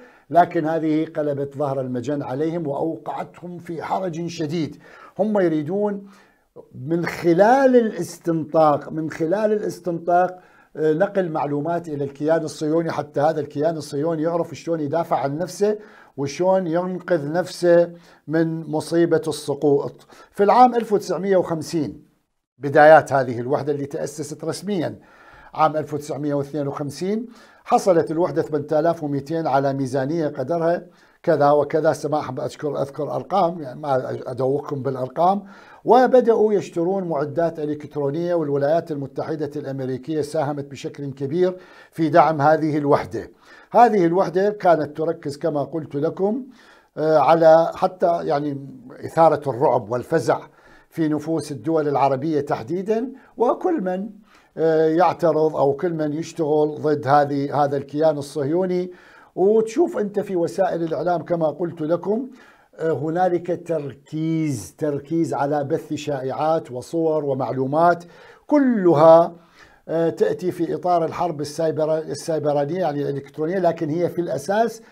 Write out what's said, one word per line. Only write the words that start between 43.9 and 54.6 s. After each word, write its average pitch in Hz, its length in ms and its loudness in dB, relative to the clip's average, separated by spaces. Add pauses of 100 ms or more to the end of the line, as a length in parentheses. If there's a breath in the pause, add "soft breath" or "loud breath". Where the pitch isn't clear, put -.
الوحدة 180 440 2
كانت 160 460 2
تركز 156 400 -6
كما 151 280 -2
قلت 151 300 -8
لكم، 185 520 -2 (500 loud breath)
آه، 156 220 4
على 165 560 8
حتى 175 520 0
يعني 143 420 -2 (360)
إثارة 151 460 4
الرعب 120 400 2
والفزع 123 500 0 (500 soft breath)
في 160 180 -2
نفوس 151 440 -4
الدول 147 360 -2
العربية 139 520 2
تحديدا، 190 720 -4 (240 loud breath)
وكل 285 440 0
من، 185 300 -6 (460 soft breath)
آه، 160 300 2